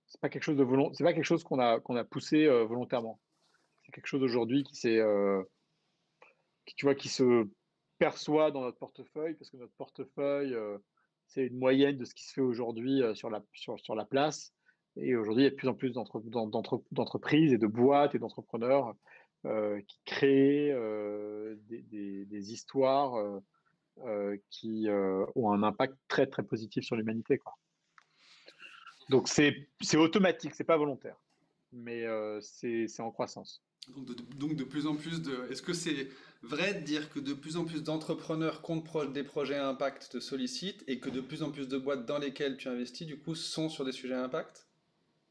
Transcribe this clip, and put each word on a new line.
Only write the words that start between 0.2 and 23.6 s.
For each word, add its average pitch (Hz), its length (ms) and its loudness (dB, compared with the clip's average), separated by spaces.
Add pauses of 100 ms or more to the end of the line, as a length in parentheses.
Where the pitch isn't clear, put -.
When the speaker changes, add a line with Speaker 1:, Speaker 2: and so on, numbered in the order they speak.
Speaker 1:
pas 151 80 0
quelque 147 160 -10
chose 151 120 0
de 139 60 8
volon-, 135 300 4
c'est - 120 -2
pas 170 100 6
quelque - 100 0
chose 165 180 2
qu'on 147 160 -2
a, 117 220 4
qu'on 123 160 -4
a 113 80 -2
poussé, 151 420 2
euh, 120 180 6
volontairement. 117 540 -4 (680)
C'est - 80 -20
quelque - 140 -16
chose 139 160 -2
aujourd'hui 123 400 2
qui - 140 -14
s'est, 113 220 4
euh, 101 440 4 (1200)
qui, - 80 -16
tu - 100 -4
vois, 139 100 4
qui 139 140 -10
se 120 400 4 (500)
perçoit 156 520 2
dans 139 100 -4
notre 123 180 -6
portefeuille, 151 560 -10
parce 143 160 -20
que 139 60 -20
notre 120 160 -18
portefeuille, 143 840 -4
euh, 104 220 -6 (500)
c'est 131 200 -2
une 123 120 -6
moyenne 135 380 6
de 123 80 -8
ce - 100 -14
qui - 100 -18
se - 100 -16
fait 135 80 0
aujourd'hui, 123 600 0
euh, 110 120 2
sur 117 160 -8
la, 104 120 -4 (120)
sur, - 260 -10
sur 117 140 -8
la 107 100 -2
place. 143 480 0 (440)
Et 135 200 0
aujourd'hui, 110 280 4
il - 20 8
y - 20 8
a - 20 0
de 135 60 -4
plus 131 120 -2
en 120 60 2
plus 123 180 -2
d'entre-, 120 280 -8
d'en-, 113 260 -4
d'entre-, 110 460 -2
d'entreprises 135 600 4
et 117 60 6
de 110 80 4
boîtes 139 480 6
et 123 40 0
d'entrepreneurs, 117 760 -2 (500)
euh, 104 440 -2
qui - 160 -20
créent, 139 680 4
euh, 107 840 -6 (120)
des, 117 140 -12
des, 101 440 -10
des 104 260 -10
histoires, 135 640 2
euh, 104 260 -4 (640)